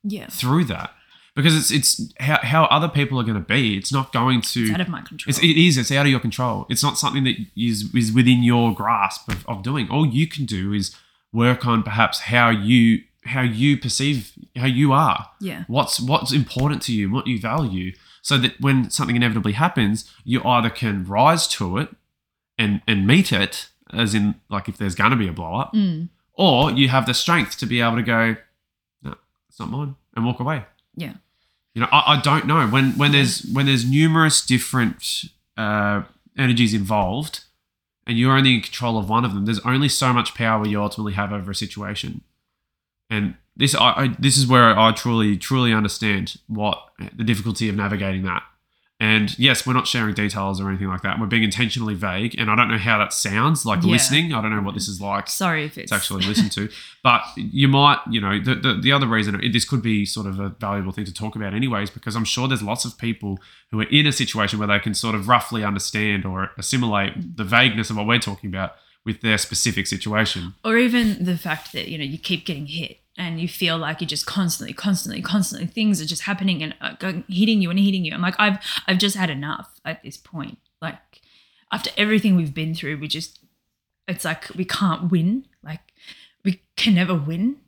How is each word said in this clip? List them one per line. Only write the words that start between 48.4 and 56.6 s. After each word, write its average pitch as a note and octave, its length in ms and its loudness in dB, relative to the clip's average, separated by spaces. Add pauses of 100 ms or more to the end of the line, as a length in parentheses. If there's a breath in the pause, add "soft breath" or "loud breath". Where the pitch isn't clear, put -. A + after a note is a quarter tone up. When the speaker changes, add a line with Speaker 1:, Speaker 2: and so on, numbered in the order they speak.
Speaker 2:
And A2 380 2
yes, B2+ 300 2
we're B2+ 60 0
not B2+ 160 2
sharing A2 260 -2
details G2 460 -2
or G2 80 -2
anything F#2+ 180 -2
like F#2 160 -4
that. F#2+ 160 -2
We're A2+ 80 -2
being A2+ 160 0
intentionally A2 520 -2
vague. G2 440 -4
And A2 100 -2
I G#2+ 60 2
don't A#2 140 4
know A2+ 100 0
how G#2+ 200 2
that G#2 140 0
sounds, B2 540 0
like, A2+ 160 0
Speaker 1:
Yeah. F3+ 80 4
Speaker 2:
listening. D#3 420 2
I A#2 80 -2
don't G#2+ 140 -2
know G#2 80 0
what G2 120 -4
this G2+ 120 -4
is F#2+ 140 -8
like G2+ 280 -4
Speaker 1:
Sorry D#3+ 360 -2
if D3+ 100 -10
Speaker 2:
to - 80 -14
Speaker 1:
it's - 100 -10
Speaker 2:
actually - 320 -2
listen G#2 260 2
to. G#2 180 -6 (340 loud breath)